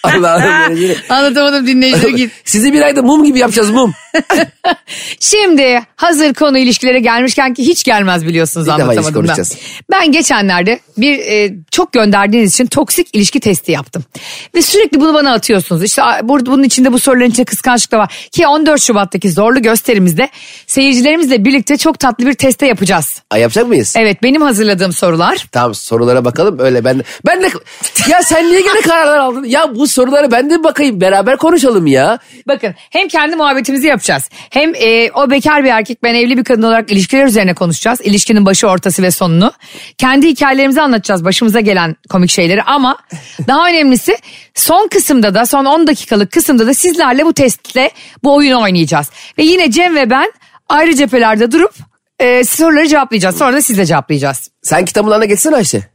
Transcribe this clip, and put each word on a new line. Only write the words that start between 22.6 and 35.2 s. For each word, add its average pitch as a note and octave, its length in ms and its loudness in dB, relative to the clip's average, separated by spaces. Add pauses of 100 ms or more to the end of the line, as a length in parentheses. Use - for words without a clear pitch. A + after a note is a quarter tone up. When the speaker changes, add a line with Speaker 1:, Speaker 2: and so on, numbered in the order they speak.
Speaker 2:
yapacağız. F#3+ 540 -2 (100)
Speaker 1:
Ay, A2 100 0
yapacak G3+ 260 0
mıyız? G#3 300 0
Speaker 2:
Evet, A3 260 0
benim C4+ 180 2
hazırladığım G3+ 520 0
sorular. F3 580 -2
Speaker 1:
Tamam, A#2+ 240 -2
sorulara A#2+ 500 0
bakalım. D3+ 340 -2
Öyle B2+ 260 0
ben C3 140 0
de, B2 40 -6 (220)
ben F4+ 180 0
de, F4+ 60 0 (600)
ya F4 140 4
sen E4 240 0
niye F4+ 140 4
gene G4+ 200 0
kararlar D#4+ 360 2
aldın? C4 260 -2
Ya C4+ 320 -2
bu C4+ 200 0
sorulara C4+ 360 2
ben B3+ 180 0
de E4 140 0
bakayım, C#4 380 0
beraber G3 360 2
konuşalım B3+ 500 2
ya. C#3+ 320 2 (280)
Speaker 2:
Bakın, B3+ 280 -4 (140)
hem F#4 180 -2
kendi D#4 280 -2
muhabbetimizi C#4 520 -2
yapacağız. G3 420 -2 (200)
Hem, D4+ 260 0
e, A3+ 360 0
o C4 180 -2